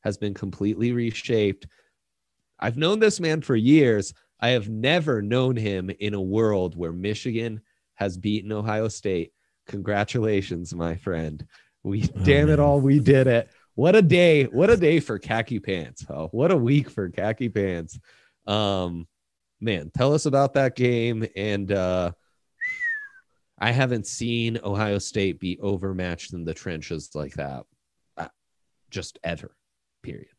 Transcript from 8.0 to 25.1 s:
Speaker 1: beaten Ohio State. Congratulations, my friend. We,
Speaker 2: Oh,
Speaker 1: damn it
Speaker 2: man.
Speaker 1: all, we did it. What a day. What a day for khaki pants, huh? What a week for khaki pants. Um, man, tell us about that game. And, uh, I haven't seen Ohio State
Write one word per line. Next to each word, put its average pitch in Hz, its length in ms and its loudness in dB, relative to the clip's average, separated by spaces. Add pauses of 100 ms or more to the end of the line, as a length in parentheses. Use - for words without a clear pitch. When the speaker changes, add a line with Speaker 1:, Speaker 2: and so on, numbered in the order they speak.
Speaker 1:
beaten 104 340 -4
Ohio 107 380 -2
State. 92 460 -4 (320)
Congratulations, 101 1080 -2
my 85 220 -4
friend. 80 500 -6 (380)
We, 98 180 -4
Speaker 2:
Oh, - 220 -2
Speaker 1:
damn 147 240 6
it 151 80 6
Speaker 2:
man. 147 40 4
Speaker 1:
all, 143 200 4
we 139 180 6
did 131 300 6
it. 117 220 2 (260)
What 160 180 4
a 220 80 8
day. 165 420 6
What 127 240 2
a 233 80 8
day 165 220 4
for 120 220 -4
khaki 113 400 -4
pants, 82 480 -6
huh? 76 240 -8
What 143 180 2
a 185 60 4
week 135 340 2
for 95 180 -6
khaki 110 420 -4
pants. 92 460 -4 (520)
Um, 95 580 -2 (540)
man, 90 360 -4
tell 135 160 2
us 151 140 0
about 139 280 2
that 135 200 2
game. 120 500 0 (120)
And, 101 340 -4
uh, 92 400 0 (1500)
I 110 100 0
haven't 123 380 0
seen 117 560 -4
Ohio 101 340 -2
State 98 400 -2